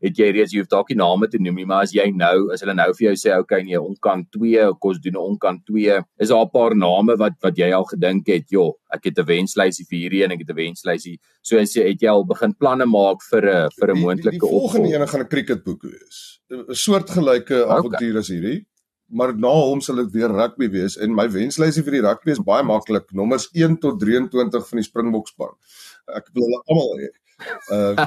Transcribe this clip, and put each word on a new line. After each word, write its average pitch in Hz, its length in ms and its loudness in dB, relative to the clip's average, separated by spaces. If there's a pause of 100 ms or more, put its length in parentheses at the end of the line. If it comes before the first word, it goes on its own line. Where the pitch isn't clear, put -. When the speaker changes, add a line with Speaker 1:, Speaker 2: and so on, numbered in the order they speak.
Speaker 1:
het 92 140 -2
jy 104 140 6
reeds, 98 200 2
jy 101 80 -2
hoef 92 80 -4
dalk 101 220 0
nie 123 80 -2
name 92 320 2
te 113 100 -4
noem 90 160 -2
nie, 92 100 -8
maar 95 180 0
as 98 100 -4
jy 101 180 2
nou, 92 400 2
as 92 100 -6
hulle 98 140 -4
nou 90 180 2
vir 110 140 -2
jou 101 80 2
sê, 98 240 2
"Okay, 92 240 0
nee, 90 180 -2
Onkant 95 500 -4
twee, 113 280 2 (200)
kom 98 120 0
ons 90 80 -4
doen 90 140 -6
'n 95 40 -6
Onkant 92 480 -4
twee," 104 380 0 (160)
is 110 100 0
daar 113 160 4
'n 92 60 -10
paar 117 240 2
name 101 420 4
wat, 104 140 2 (100)
wat 90 160 0
jy 87 140 2
al 92 140 0
gedink 90 420 -2
het, 90 240 2
"Joh, 92 220 2 (180)
ek - 140 -8
het 90 140 -6
'n 85 60 2
wenslysie 92 640 0
vir 87 100 -6
hierdie 90 260 -2
en 90 60 -2
ek 87 80 -8
het 80 100 -14
'n 80 60 -8
wenslysie." 85 640 -6 (220)
So - 160 2
as 104 160 2
jy, 107 140 2
het 98 140 -2
jy 110 80 4
al 101 160 4
begin 104 280 -2
planne 131 320 0
maak 98 360 2 (100)
vir 110 140 4
'n, 87 240 2 (100)
vir 101 100 2
'n 95 40 2
Speaker 2:
Die, 92 80 0
die, - 40 -
Speaker 1:
moontlike 95 260 -2
Speaker 2:
die 175 80 -6
volgende 208 480 2
Speaker 1:
opvolg? 156 80 0
Speaker 2:
ene 147 120 0
gaan 143 140 -4
'n 123 80 -8
cricketboek 123 540 -4
wees. - 560 -20 (120)
'n 127 240 -12
Soortgelyke 139 880 2
Speaker 1:
Okay. 113 140 2
Speaker 2:
avontuur 117 400 -2
as 104 100 -4
hierdie, 98 380 -6 (440)
maar 123 280 -2
na 113 100 0
hom 139 340 2
sal 135 140 -6
dit 120 160 -2
weer 113 180 0
rugby 113 400 0
wees 95 280 -4
en 110 180 -2
my 107 140 0
wenslysie 151 540 -2
vir 139 100 -6
die 135 80 0
rugby 127 300 0
is 131 80 -2
baie 101 240 2
maklik, 107 500 -2
nommers 113 400 -2
een 165 260 2
tot 127 220 -2
drieëntwintig 120 640 0
van 117 100 -6
die 110 60 -2
Springbokspan. 113 720 -6 (580)
Ek - 200 -12
wil 123 100 0
hulle 117 240 -2
almal 135 320 0
hê. 69 100 -10 (600)
Uh, 202 360 0